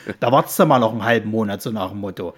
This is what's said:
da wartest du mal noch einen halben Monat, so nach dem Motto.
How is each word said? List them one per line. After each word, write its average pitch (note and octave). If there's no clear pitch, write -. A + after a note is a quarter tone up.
da A#2+
wartest D3
du E3+
mal C#3
noch A2+
einen A2+
halben A2
Monat, G#2
so B2
nach F#2+
dem G2+
Motto. F#2+